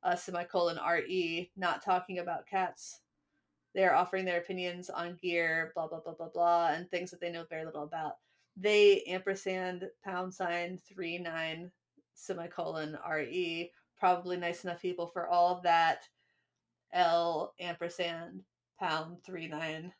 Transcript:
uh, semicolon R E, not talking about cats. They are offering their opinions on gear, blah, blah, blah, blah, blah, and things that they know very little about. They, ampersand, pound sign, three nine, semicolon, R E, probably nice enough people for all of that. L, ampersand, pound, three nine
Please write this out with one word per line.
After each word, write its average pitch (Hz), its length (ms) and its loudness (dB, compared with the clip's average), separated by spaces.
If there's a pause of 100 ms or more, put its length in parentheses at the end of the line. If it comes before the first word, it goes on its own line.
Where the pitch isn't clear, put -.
uh, 180 120 2
semicolon 175 600 0
R 170 220 2
E, 175 560 -2
not 180 280 0
talking 180 360 0
about 175 280 -6
cats. - 520 -4 (760)
They 190 100 6
are 175 100 8
offering 185 300 2
their 175 140 0
opinions 180 500 -6
on 175 320 -6
gear, 165 540 0
blah, 160 120 -4
blah, 160 140 -8
blah, 165 120 -10
blah, 160 160 -10
blah, 170 400 4
and 175 200 -2
things 180 220 -4
that 175 80 -18
they 170 120 -6
know 170 180 -8
very 160 160 -6
little 156 180 -8
about. 156 300 -6 (420)
They, 202 520 8
ampersand, 185 840 -4 (140)
pound 185 300 -6
sign, 175 440 -4
three 175 400 -8
nine, 165 540 -6 (420)
semicolon, 160 920 -6
R 156 180 -2
E, 165 500 -4 (260)
probably 180 400 2
nice 175 260 -4
enough 175 180 -6
people 180 260 -4
for 175 200 -6
all 175 280 4
of 180 80 -12
that. 165 400 4 (880)
L, 170 680 2
ampersand, 170 840 -6 (360)
pound, 165 460 -4
three 165 220 -10
nine 160 520 -6